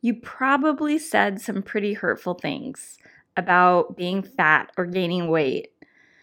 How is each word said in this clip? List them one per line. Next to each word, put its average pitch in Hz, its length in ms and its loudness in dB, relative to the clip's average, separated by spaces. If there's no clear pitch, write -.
You 240 120 0
probably 285 840 0
said 202 440 0
some 196 200 -8
pretty 208 320 -4
hurtful 180 420 -4
things - 600 -10
about 180 600 4
being 185 260 -4
fat 156 540 2
or 180 80 -2
gaining 175 440 -2
weight. 156 440 0